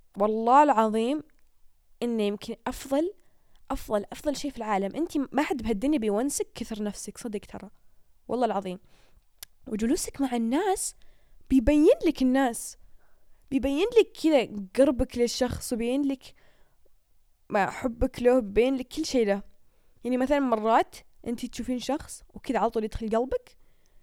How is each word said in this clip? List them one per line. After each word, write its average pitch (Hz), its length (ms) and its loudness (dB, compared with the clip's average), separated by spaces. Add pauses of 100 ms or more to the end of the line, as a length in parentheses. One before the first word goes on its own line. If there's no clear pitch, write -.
(180)
والله 226 440 6
العظيم، 226 600 2 (800)
إنه 233 200 0
يمكن 202 320 -4 (120)
أفضل، 277 480 -2 (560)
أفضل، 214 420 -2
أفضل 285 240 -4
شيء 294 140 -6
في - 60 -14
العالم. 202 400 -2
أنت 320 220 -4 (160)
ما 262 80 0
حد 294 200 -4
بهالدنيا 233 360 0
بيونسك 220 560 -2
كثر 214 280 -8
نفسك، 208 360 -10
صدق 208 220 -10
ترى. - 300 -16 (580)
والله 247 180 0
العظيم. 190 320 -2 (880)
وجلوسك 226 540 -2
مع 254 160 -2
الناس 302 600 0 (540)
بيبين 302 460 6 (100)
لك 285 160 0
الناس. 254 540 0 (720)
بيبين 277 360 0 (140)
لك - 120 4 (100)
كذا 302 260 4 (280)
قربك 262 420 4
للشخص، 240 540 -2
وبيبين 240 300 0
لك 269 320 -4 (1120)
ما 190 220 0
حبك 247 520 -4
له، 247 160 6
بيبين 226 380 0
لك 254 120 -8
كل - 180 -6
شيء 240 200 2
له. 202 160 0 (640)
يعني، 247 120 -2
مثلًا 269 240 2
مرات 233 560 2 (300)
أنت 233 200 -8
تشوفين 247 320 -6
شخص - 440 -6 (120)
وكذا - 240 -4
على 214 120 2
طول 220 140 -2
يدخل 220 240 -6
قلبك، 247 480 -2 (460)